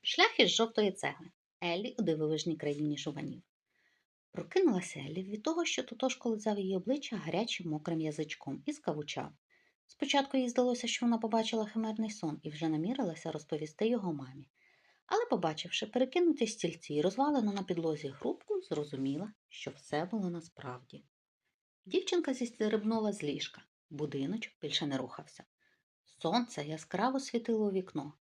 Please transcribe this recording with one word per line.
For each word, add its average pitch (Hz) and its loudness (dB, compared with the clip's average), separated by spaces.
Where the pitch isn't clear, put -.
Шлях 415 6
із 208 8
жовтої 220 4
цегли. 147 -4
Еллі 185 -2
у 233 0
дивовижній 156 2
країні 147 -2
жуванів. 147 -6
Прокинулася 190 2
Еллі 156 -6
від 208 -6
того, 330 0
що - -2
Тотошко 254 -2
лизав 214 0
її 190 0
обличчя 233 0
гарячим 170 -2
мокрим 156 0
язичком 151 -4
і 302 -4
скавучав. 147 -4
Спочатку 277 0
їй 254 4
здалося, 247 2
що 233 0
вона 233 4
побачила 220 2
химерний 220 -2
сон 151 -4
і 151 -6
вже 151 -2
намірилася 165 0
розповісти 151 -2
його 196 2
мамі. 135 -8
Але, 453 2
побачивши 175 0
перекинуті 262 4
стільці - -4
і 151 4
розвалену 226 2
на 196 -4
підлозі 165 -2
грубку, - -4
зрозуміла, 147 -4
що - -10
все 151 -2
було 190 -2
насправді. 139 -12
Дівчинка 330 2
зістрибнула 220 0
з 202 -4
ліжка. - -4
Будиночок 143 -2
більше 151 -2
не 135 0
рухався. - -8
Сонце 185 0
яскраво 185 0
світило 233 0
у 202 0
вікно. 156 -4